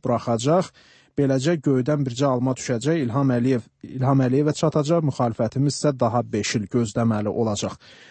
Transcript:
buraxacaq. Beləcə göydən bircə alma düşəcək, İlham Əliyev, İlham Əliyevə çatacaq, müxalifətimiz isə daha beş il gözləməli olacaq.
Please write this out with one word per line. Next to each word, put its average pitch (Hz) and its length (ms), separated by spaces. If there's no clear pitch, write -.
buraxacaq. 123 640
Beləcə 139 460
göydən 139 420
bircə 127 220
alma 127 260
düşəcək, 135 520
İlham 131 320
Əliyev, 123 280
İlham 131 400
Əliyevə 147 260
çatacaq, 156 560
müxalifətimiz 127 720
isə 147 180
daha 120 240
beş 113 380
il 98 100
gözləməli 113 640
olacaq. 107 420